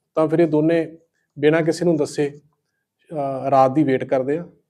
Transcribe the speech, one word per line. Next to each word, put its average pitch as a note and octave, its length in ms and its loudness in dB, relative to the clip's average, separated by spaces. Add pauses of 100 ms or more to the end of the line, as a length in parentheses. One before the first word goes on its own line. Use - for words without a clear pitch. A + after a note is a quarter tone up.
(140)
ਤਾਂ D#3+ 140 0
ਫਿਰ D#3+ 100 0
ਇਹ E3+ 80 4
ਦੋਨੇ D#3+ 520 0 (400)
ਬਿਨਾਂ D3+ 240 2
ਕਿਸੇ D#3+ 220 -2
ਨੂੰ E3+ 120 2
ਦੱਸੇ, C#3+ 440 -4 (720)
ਅ, C3+ 380 -6
ਰਾਤ C3+ 200 4
ਦੀ D3 140 0
ਵੇਟ C3 200 0
ਕਰਦੇ C3+ 340 -2
ਆ। F3 80 -10 (240)